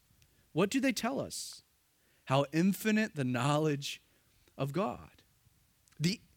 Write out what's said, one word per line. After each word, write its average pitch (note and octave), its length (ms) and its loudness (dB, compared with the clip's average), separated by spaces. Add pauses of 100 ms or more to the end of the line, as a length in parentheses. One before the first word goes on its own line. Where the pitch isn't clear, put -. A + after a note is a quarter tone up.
(540)
what G3 180 2
do C4+ 80 2
they C4 120 2
tell - 280 -2
us? - 420 -10 (640)
How C#3 260 2
infinite G#3+ 640 2
the C#3+ 80 -2
knowledge C#3+ 800 0 (560)
of C#3 160 -4
God, B2 480 -6 (800)
the, F3 200 0 (180)